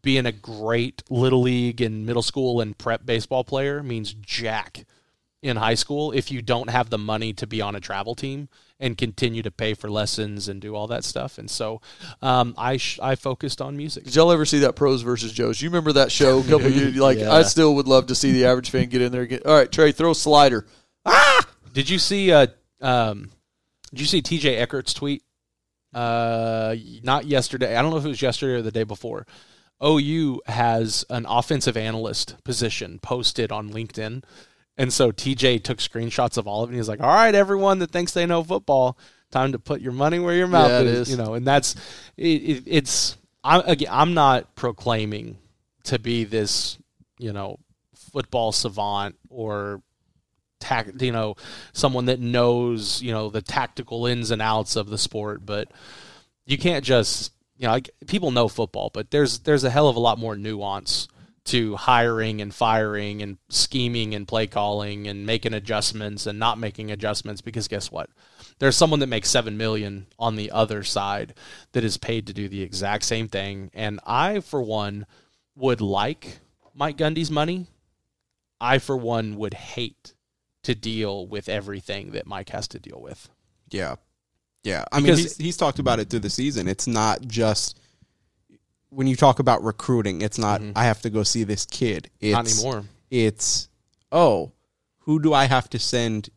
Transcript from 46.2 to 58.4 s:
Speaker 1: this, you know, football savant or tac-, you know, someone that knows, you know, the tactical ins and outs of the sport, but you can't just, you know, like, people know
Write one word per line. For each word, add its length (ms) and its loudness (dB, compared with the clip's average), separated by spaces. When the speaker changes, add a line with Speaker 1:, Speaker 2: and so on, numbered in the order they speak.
Speaker 1:
this, 520 -4
you 120 -8
know, 280 -10
football 400 -2
savant 640 -4
or 520 -8
tac-, 420 -4
you 120 0
know, 220 -4
someone 340 0
that 140 0
knows, 840 0
you 120 -6
know, 160 -4
the 120 -4
tactical 640 -6
ins 260 -2
and 100 -2
outs 340 -2
of 140 -4
the 80 -6
sport, 480 -6
but 260 -8
you 120 -2
can't 260 0
just, 480 2
you 100 -8
know, 40 2
like, 180 -2
people 240 -2
know 180 4